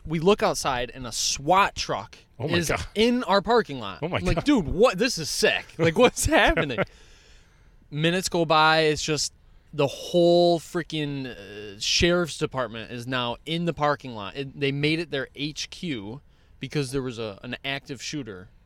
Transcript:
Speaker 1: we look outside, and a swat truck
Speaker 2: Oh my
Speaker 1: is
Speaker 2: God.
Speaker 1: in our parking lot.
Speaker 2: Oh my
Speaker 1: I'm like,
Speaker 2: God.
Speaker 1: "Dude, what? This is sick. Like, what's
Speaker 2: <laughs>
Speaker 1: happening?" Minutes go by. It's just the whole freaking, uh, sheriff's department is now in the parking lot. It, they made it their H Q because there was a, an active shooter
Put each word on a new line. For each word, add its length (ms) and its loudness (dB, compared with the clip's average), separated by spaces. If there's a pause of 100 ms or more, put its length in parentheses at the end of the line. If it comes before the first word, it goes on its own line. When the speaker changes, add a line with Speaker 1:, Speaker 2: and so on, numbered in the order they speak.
Speaker 1:
we 140 -4
look 200 4
outside, 540 -2
and 100 -12
a 80 -10
swat 600 2
truck 420 -6 (220)
Speaker 2:
Oh 80 -4
my 120 0
Speaker 1:
is 100 0
Speaker 2:
God. 160 -2 (100)
Speaker 1:
in 300 2
our 180 2
parking 380 0
lot. 220 -8
Speaker 2:
Oh 60 -4
my 100 -2
Speaker 1:
I'm 60 -2
like, 120 2
Speaker 2:
God. 80 -2
Speaker 1:
"Dude, 240 4
what? 300 2
This 200 0
is 100 -8
sick. 360 0 (140)
Like, 200 2
what's 280 4
Speaker 2:
<laughs> 0 -
Speaker 1:
happening?" 520 2 (1120)
Minutes 380 0
go 160 0
by. 360 4
It's 220 2
just 300 -2 (420)
the 120 2
whole 760 4
freaking, 680 -6
uh, 540 -14
sheriff's 580 2
department 540 -4
is 140 -10
now 300 -2 (100)
in 180 -2
the 100 0
parking 400 -2
lot. 220 -10
It, 220 -10
they 140 0
made 260 0
it 120 -8
their 240 -4
H 360 -8
Q 500 -8 (400)
because 320 -4
there 100 -2
was 160 -8
a, 240 -8
an 220 -10
active 380 -8
shooter 460 -10 (180)